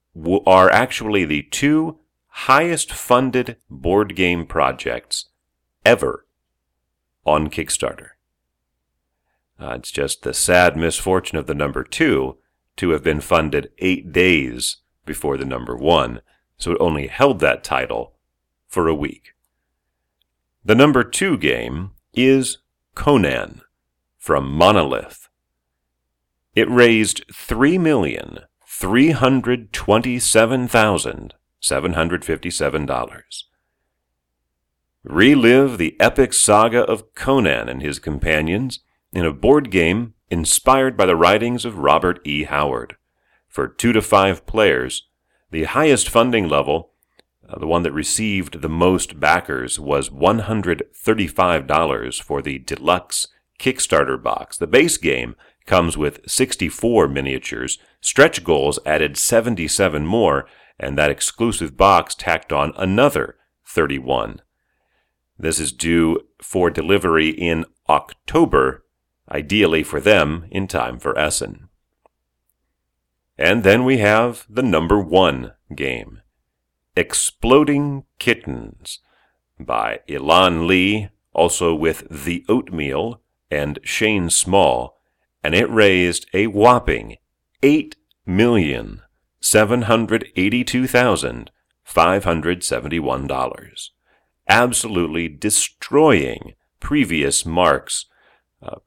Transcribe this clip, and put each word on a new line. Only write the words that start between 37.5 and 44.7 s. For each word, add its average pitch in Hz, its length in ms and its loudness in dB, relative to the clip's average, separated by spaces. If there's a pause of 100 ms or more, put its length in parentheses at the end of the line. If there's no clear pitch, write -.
and 64 120 -10
his 73 180 -6
companions 80 800 -4 (320)
in 90 120 -4
a 80 80 0
board 120 380 2
game 95 460 0 (160)
inspired 127 640 0
by 101 80 2
the 90 100 4
writings 110 480 2
of 113 140 -10
Robert 82 480 2
E. 73 200 -6
Howard. 71 500 -4 (520)
For 67 200 -6
two - 260 -2
to 110 80 2
five 98 460 0
players, 67 600 0 (440)